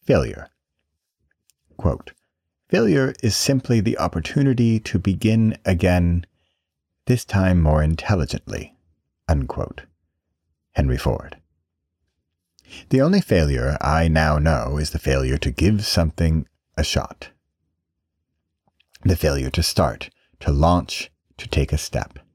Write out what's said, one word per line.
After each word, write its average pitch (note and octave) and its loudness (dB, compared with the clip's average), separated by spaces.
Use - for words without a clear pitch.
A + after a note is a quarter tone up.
Failure. - -2
Quote, - -4
"Failure D#3+ 2
is G#2+ 0
simply B2+ 0
the A2 0
opportunity A2+ 0
to - -4
begin A2 0
again, F2 2
this B2 0
time F#2 2
more D2+ 4
intelligently." - -4
Unquote. - -4
Henry C2 0
Ford. - -4
The C3 4
only F3+ 4
failure C#2+ 2
I D#2+ 2
now D#2 2
know C2+ 0
is D2+ -4
the D#2 -6
failure - 0
to - -2
give G2+ 0
something D#2+ 0
a E2 -2
shot. - -6
The F2+ 2
failure C#2+ -2
to E2 -2
start, - -2
to - -2
launch, D#2+ 0
to - -16
take - -2
a D2+ -2
step. - -8